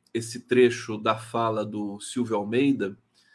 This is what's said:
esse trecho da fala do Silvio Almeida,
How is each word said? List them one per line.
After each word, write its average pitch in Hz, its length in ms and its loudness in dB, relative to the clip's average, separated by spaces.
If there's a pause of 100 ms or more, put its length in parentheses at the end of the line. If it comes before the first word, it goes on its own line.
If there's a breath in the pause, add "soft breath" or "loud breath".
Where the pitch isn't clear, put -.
(140)
esse 117 280 -6
trecho 120 560 4
da 110 180 0
fala 110 500 -2
do 104 340 -8
Silvio 113 360 -4
Almeida, 107 640 0 (380 soft breath)